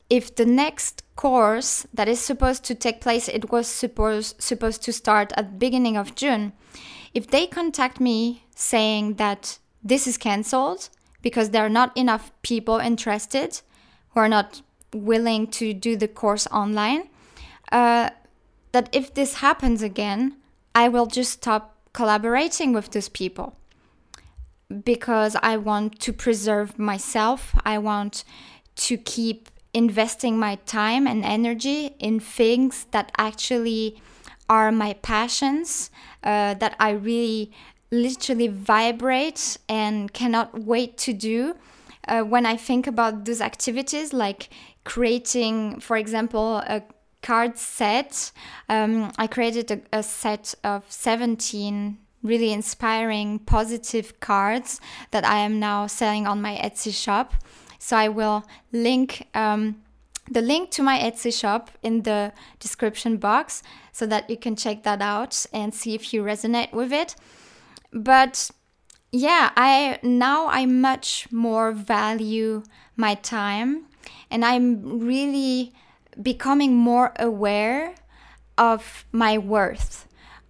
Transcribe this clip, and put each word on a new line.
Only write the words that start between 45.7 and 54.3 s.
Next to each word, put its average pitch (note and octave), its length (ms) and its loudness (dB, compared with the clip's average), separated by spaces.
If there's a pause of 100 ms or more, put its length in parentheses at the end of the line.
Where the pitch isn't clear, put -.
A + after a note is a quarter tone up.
for - 160 -2
example, A3 680 -2
a G#3 160 -4 (400)
card A#3 360 0
set, - 760 -2 (360)
um, G#3+ 500 0
I A3+ 80 0
created A#3 440 -2
a, G#3+ 280 -4
a G#3+ 40 -2
set G#3+ 520 -6 (100)
of G3+ 240 -4
seventeen G#3 1080 -2 (240)
really A3+ 300 2
inspiring, G#3+ 840 -2
positive A3+ 800 -2
cards G#3+ 580 0 (320)